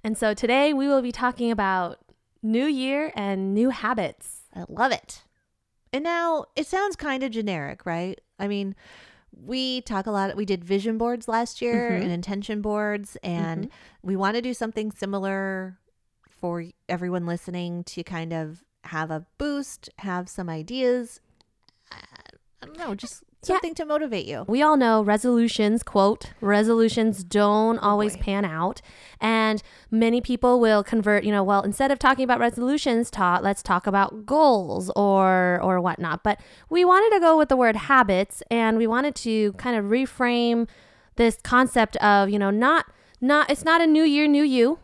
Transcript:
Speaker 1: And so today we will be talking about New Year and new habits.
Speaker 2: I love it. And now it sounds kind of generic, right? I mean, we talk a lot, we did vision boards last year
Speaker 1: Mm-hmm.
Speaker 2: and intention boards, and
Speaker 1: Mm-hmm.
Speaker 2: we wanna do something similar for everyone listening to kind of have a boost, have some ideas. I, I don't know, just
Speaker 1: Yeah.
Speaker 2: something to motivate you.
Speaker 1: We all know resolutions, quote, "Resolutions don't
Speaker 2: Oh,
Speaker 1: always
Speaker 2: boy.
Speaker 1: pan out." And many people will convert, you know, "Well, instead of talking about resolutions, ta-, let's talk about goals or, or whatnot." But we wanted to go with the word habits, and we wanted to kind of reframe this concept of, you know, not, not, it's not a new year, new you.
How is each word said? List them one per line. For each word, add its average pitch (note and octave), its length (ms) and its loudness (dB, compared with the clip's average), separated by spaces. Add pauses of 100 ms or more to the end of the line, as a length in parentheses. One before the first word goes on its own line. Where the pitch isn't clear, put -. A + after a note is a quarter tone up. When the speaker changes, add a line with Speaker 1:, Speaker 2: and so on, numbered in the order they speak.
Speaker 1:
And A3 140 -4
so G#3+ 160 0
today C4 400 2
we C#4 140 0
will C4+ 160 2
be B3 80 -6
talking B3 400 -2
about F#3+ 480 -2 (420)
New A3+ 240 0
Year C#4+ 500 -2
and G3 380 -4
new A#3 160 2
habits. A3 720 -6 (160)
Speaker 2:
I F3 120 -12
love A3+ 240 0
it. - 300 -8 (720)
And C#4+ 100 -4
now E4+ 420 -2 (100)
it D4 100 -4
sounds F#4+ 300 -4
kind C4+ 260 -6
of C4 80 -4
generic, G3 560 -6
right? F3 340 -6 (200)
I G3+ 80 -6
mean, G3 280 -6 (560)
we B3+ 500 -6
talk G3 260 -8
a G#3+ 40 -6
lot, G3 240 -2
we G#3 100 -4
did F#3 200 -4
vision G3+ 320 -2
boards A#3 300 -4
last A#3 340 -4
year A#3 300 -2
Speaker 1:
Mm-hmm. F#3 140 -2
Speaker 2:
and F3 60 -2
intention G3+ 520 -6
boards, G#3 580 -4
and F#3+ 440 -6
Speaker 1:
Mm-hmm. - 420 -18
Speaker 2:
we F#3+ 80 -2
wanna G3+ 260 -2
do B3 140 -6
something G#3+ 340 -6
similar F#3+ 880 -6 (500)
for E3+ 380 -8 (240)
everyone F3+ 380 -4
listening F3 560 -8
to - 200 -12
kind E3 300 -10
of D#3+ 300 -10 (220)
have D#3+ 260 -8
a D#3 160 -8 (100)
boost, C#4+ 640 -8
have F#3 280 -8
some F3+ 220 -10
ideas. A#3+ 680 -4 (720)
I, - 60 -20 (680)
I - 20 -20
don't D#4+ 140 -20
know, C4 160 -8
just - 280 -16 (220)
Speaker 1:
Yeah. F#4 100 0
Speaker 2:
something E4+ 200 -4
to D#4+ 100 -6
motivate D4+ 400 -2
you. B2+ 220 -8
Speaker 1:
We A#3+ 160 2
all D4+ 140 6
know A3+ 260 4
resolutions, A3 800 2
quote, - 480 0 (100)
"Resolutions A3 840 2
don't G#3 540 2
Speaker 2:
Oh, G#3 120 0
Speaker 1:
always G#3 280 0
Speaker 2:
boy. - 60 -6
Speaker 1:
pan G3+ 220 -2
out." E3 360 -4 (400)
And A3 400 0 (300)
many A3+ 300 2
people B3 380 2
will G#3+ 240 4
convert, G#3 400 2
you G#3 80 0
know, G3+ 120 2
"Well, G3 180 2
instead C4+ 300 0
of C4+ 80 0
talking C4 240 2
about A#3+ 160 2
resolutions, A#3+ 720 0
ta-, F3+ 320 2
let's G3 180 -2
talk F3+ 260 -2
about G3+ 380 0
goals G#3+ 720 2
or, F#3+ 640 4
or F#3 180 0
whatnot." E3+ 440 -4
But G#3 160 -2 (300)
we F4 140 2
wanted G4 320 6
to F#4+ 60 2
go D#4+ 160 6
with D4+ 120 4
the C4 60 4
word A#3 200 4
habits, G3+ 760 2
and A3+ 280 2
we A3+ 100 2
wanted C4 260 -2 (140)
to G#3+ 260 0
kind A#3+ 240 -4
of G3+ 80 -2
reframe A#3+ 840 0 (480)
this A#3 280 2
concept B3 540 2
of, G3+ 340 4
you G#3 80 0
know, G3 100 2
not, C4 380 2 (340)
not, C#4+ 300 4
it's C#4+ 120 -2
not E4 180 4
a E4 60 4
new D#4 160 6
year, D4+ 240 4
new C#4+ 160 4
you. C4 400 2